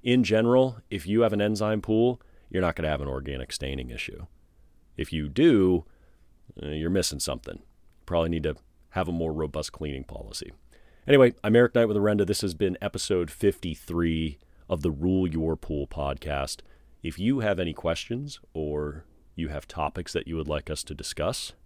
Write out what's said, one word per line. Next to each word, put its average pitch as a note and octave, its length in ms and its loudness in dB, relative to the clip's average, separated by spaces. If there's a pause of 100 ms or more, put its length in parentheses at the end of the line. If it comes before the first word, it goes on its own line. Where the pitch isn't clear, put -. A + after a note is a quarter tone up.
in B2 200 4
general, A#2 640 4
if F2 180 -6
you A2 140 4
have A2 120 4
an G2+ 80 0
enzyme G#2+ 400 0
pool, A#2 400 2 (280)
you're F#2 120 0
not E2+ 140 2
gonna D#2 140 -2
have C#2+ 120 -2
an C#2 60 -6
organic C2+ 440 -8
staining C2+ 380 -6
issue. - 360 -10 (720)
If - 160 -6
you D2+ 160 -4
do, F#2+ 560 6 (760)
uh, D2 60 -10
you're D#2 220 -4
missing F2 300 -2
something. A#1+ 380 -8
You - 480 -20
probably E2 240 0
need E2 140 -2
to D2+ 120 -2 (340)
have F#2 180 -2
a F2+ 60 -4
more E2 200 -2
robust D2+ 380 -6
cleaning C#2 320 -8
policy. - 480 -14 (560)
Anyway, C3 260 8 (100)
I'm G#2+ 120 4
Eric A#2+ 200 6
Knight A#2 120 4
with G#2 100 0
Orenda. G#2 280 4
This G2 160 0
has F#2+ 120 -2
been F2+ 280 -2
episode F#2 500 -2
fifty-three E2 1040 -2 (320)
of E2 120 -2
the E2+ 100 0
Rule F#2 360 0
Your D#2+ 300 -2
Pool D2 300 -6
podcast. C#2 720 -6 (420)
If D#2+ 160 -6
you B2 220 0
have G#2 200 0
any E2+ 140 -2
questions A#2 640 -6 (140)
or D2+ 520 -6 (280)
you D#2+ 140 -6
have D2 200 -8
topics D#2+ 460 -6
that - 140 -4
you E2 80 -6
would D2+ 120 -4
like D2+ 220 -4
us D#2 140 -6
to D#2 100 -12
discuss - 600 -6 (120)